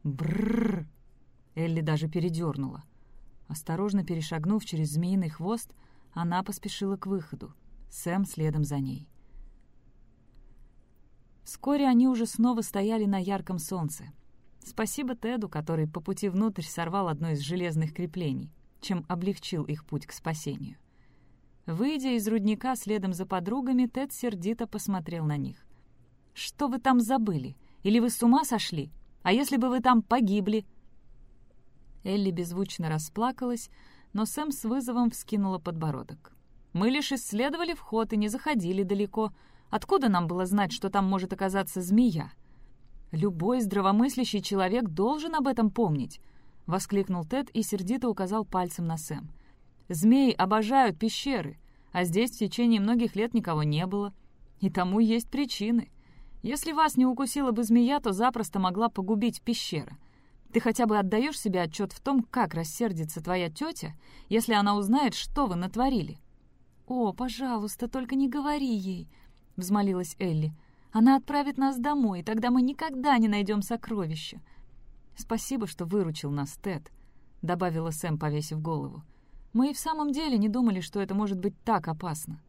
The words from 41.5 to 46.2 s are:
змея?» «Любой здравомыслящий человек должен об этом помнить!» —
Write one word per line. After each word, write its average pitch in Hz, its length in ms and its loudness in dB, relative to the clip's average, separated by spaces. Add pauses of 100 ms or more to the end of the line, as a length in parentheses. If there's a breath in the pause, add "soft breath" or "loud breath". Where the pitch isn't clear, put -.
змея?» 196 500 4 (800 soft breath)
«Любой 185 500 2
здравомыслящий 202 840 2
человек 196 460 2
должен 294 440 0
об 277 140 2
этом 226 240 4
помнить!» — 151 500 0 (460 soft breath)